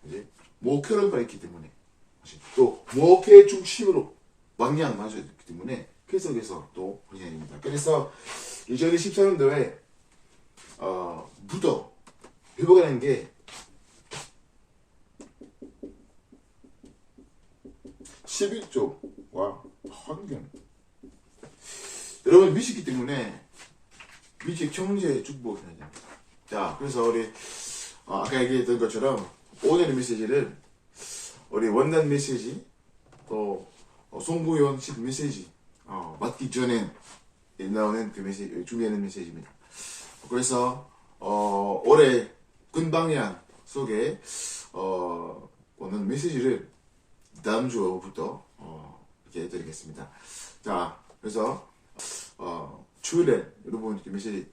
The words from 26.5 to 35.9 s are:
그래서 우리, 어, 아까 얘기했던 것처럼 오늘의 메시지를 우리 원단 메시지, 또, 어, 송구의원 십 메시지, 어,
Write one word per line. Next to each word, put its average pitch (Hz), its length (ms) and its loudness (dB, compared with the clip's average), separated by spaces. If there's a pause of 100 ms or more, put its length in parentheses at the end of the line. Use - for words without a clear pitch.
그래서 127 260 -4
우리, 113 280 0 (760)
어, 98 120 -8
아까 127 260 -2
얘기했던 120 360 0
것처럼 113 500 -2 (340)
오늘의 156 320 4
메시지를 120 640 -2 (920)
우리 113 180 -2
원단 147 420 2
메시지, 139 560 -4 (640)
또, 107 420 -8 (400)
어, - 100 -16
송구의원 160 600 0
십 120 200 -14
메시지, 127 520 -8 (340)
어, 82 340 -14